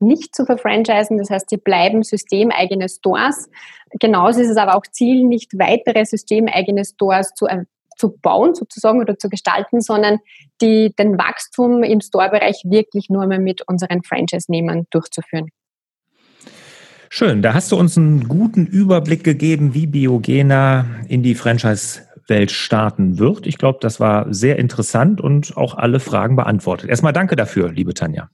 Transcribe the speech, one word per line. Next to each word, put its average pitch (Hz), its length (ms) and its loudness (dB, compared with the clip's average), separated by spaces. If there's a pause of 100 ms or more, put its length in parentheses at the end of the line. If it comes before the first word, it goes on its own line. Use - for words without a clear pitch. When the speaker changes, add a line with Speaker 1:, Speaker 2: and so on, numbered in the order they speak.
Speaker 1:
nicht 233 340 2
zu 262 100 -2
verfranchisen. 220 720 0
Das 202 120 -6
heißt, 196 180 -4
sie 214 100 -4
bleiben 196 440 0
systemeigene 196 840 -2
Stores. - 600 -2 (520)
Genauso 220 400 2
ist 240 80 2
es 220 80 0
aber 196 180 2
auch 202 160 0
Ziel, 254 340 2
nicht 240 320 -2
weitere 214 480 0
systemeigene 202 800 -2
Stores 190 520 -2
zu, 208 100 -2
äh, 180 200 -4 (300)
zu - 240 -2
bauen 254 360 2
sozusagen 220 440 -2
oder 208 160 -4
zu - 120 -8
gestalten, 196 520 -2
sondern 214 380 0 (420)
die, 220 380 4
den 202 200 2
Wachstum 240 680 0
im 214 160 2
Store-Bereich 190 640 -2
wirklich 202 440 0
nur 190 200 0
mehr 190 100 0
mit 185 300 -2
unseren 180 340 -2
Franchise-Nehmern 170 880 -4
durchzuführen. 160 600 -6 (1600)
Speaker 2:
Schön, 120 320 2
da 113 120 4
hast 180 160 0
du 202 60 2
uns 175 200 4
einen 151 300 4
guten 180 400 0
Überblick 175 560 2
gegeben, 151 520 2
wie 156 120 0
Biogena 135 1000 2 (220)
in 123 140 0
die 123 120 2
Franchise-Welt 110 1160 -2
starten 101 680 0
wird. 143 280 0
Ich 160 120 -6
glaub, 135 220 0
das 110 200 -4
war 107 320 0
sehr 120 260 0
interessant 127 640 0
und 143 360 0
auch 123 180 -2
alle 120 260 0
Fragen 117 360 0
beantwortet. 101 520 -2
Erstmal 151 240 0
danke 180 240 0
dafür, 98 360 -2
liebe 87 200 -4
Tanja. 82 400 -8